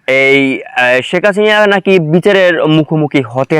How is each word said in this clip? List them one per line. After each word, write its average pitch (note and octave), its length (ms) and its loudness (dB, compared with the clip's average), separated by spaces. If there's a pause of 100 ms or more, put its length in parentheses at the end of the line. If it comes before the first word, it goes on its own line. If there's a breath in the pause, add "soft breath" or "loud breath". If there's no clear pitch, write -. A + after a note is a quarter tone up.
এই, C3+ 340 2 (220)
আহ, B2+ 380 -2
শেখ E3+ 240 -4
হাসিনা G#3 320 0 (100)
নাকি G3 320 0
বিচারের F3+ 540 2 (140)
মুখোমুখি D#3 560 0
হতে C3 380 -4